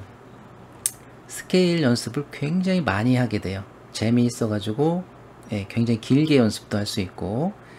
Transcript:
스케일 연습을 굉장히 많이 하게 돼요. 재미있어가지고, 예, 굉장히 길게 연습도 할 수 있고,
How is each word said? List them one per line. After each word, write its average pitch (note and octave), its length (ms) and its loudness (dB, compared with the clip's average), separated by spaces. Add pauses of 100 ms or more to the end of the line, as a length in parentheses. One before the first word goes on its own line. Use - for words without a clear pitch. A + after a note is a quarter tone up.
(1300)
스케일 F3 560 0
연습을 A#2+ 480 0
굉장히 F3+ 500 -2
많이 A#2+ 360 2
하게 G#2+ 240 0
돼요. F#2+ 240 -6 (280)
재미있어가지고, A#2 1120 0 (480)
예, G2+ 160 -4
굉장히 A#2 320 0
길게 D3 360 4
연습도 G#2+ 420 0
할 G2+ 80 -4
수 - 140 -6
있고, A2 520 -4 (260)